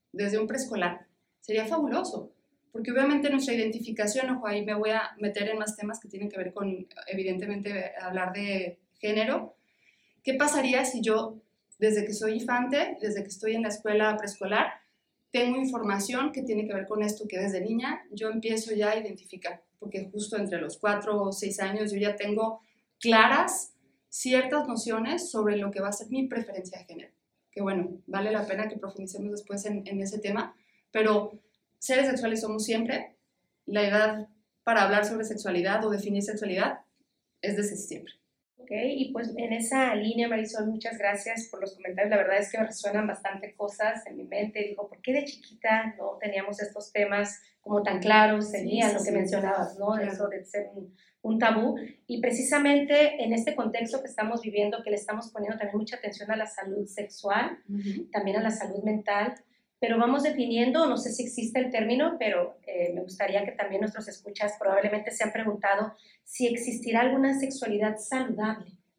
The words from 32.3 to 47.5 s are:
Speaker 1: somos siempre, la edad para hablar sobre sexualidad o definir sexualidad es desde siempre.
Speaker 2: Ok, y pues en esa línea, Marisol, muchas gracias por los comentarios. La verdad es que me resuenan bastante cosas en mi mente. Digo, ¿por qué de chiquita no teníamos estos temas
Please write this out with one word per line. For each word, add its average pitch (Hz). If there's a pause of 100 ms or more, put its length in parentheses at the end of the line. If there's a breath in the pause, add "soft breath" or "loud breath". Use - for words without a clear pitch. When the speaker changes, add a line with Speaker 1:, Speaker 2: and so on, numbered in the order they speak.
Speaker 1:
somos 214
siempre, - (500)
la 208
edad 214 (360)
para 220
hablar 208
sobre 220
sexualidad 196
o 214
definir 202
sexualidad 208 (640)
es 202
desde 202
siempre. - (420)
Speaker 2:
Ok, - (140)
y 277
pues 226
en 233
esa 247
línea, 220
Marisol, 220
muchas 220
gracias 208
por 190
los 196
comentarios. 190
La 208
verdad 190
es 202
que 226
me 214
resuenan 208
bastante 196
cosas 214
en 151
mi 143
mente. 208
Digo, 208
¿por -
qué 254
de 285
chiquita 220
no 196
teníamos 202
estos 208
temas 208 (220 soft breath)